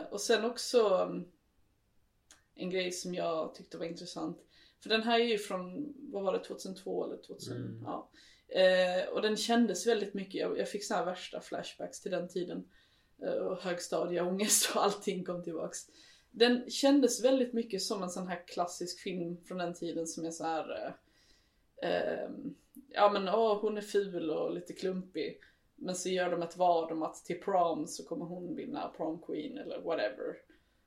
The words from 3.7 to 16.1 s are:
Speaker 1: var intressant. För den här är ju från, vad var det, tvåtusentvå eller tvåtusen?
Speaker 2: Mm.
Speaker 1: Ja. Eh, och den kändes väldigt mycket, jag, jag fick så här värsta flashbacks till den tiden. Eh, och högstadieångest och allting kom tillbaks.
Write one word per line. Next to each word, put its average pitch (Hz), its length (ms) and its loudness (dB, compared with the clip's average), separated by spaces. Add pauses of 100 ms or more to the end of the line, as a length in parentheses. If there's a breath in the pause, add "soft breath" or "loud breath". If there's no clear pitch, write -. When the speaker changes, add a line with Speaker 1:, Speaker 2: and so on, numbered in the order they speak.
Speaker 1:
var 170 80 -6
intressant. 170 580 -8 (360 soft breath)
För - 100 -14
den 220 140 4
här 233 160 6
är 233 60 6
ju 226 120 4
från, 185 600 -4
vad 196 260 -6
var 190 100 2
det, - 100 -2
tvåtusentvå - 640 -6
eller - 120 -8
tvåtusen? - 400 -10
Speaker 2:
Mm. 113 260 -8
Speaker 1:
Ja. - 260 -8 (380 loud breath)
Eh, 185 600 4
och - 120 0
den 214 160 2
kändes 233 500 4
väldigt 208 260 2
mycket, - 280 -6
jag, - 180 0
jag 180 100 -2
fick 202 160 -6
så - 80 -2
här 175 120 2
värsta - 360 -6
flashbacks - 600 -10
till 196 100 -6
den 175 180 -2
tiden. 175 400 -6 (520 soft breath)
Eh, - 120 -2
och - 280 0
högstadieångest 175 1120 2
och 208 80 4
allting 185 420 0
kom 175 180 -4
tillbaks. 160 360 -6 (520 loud breath)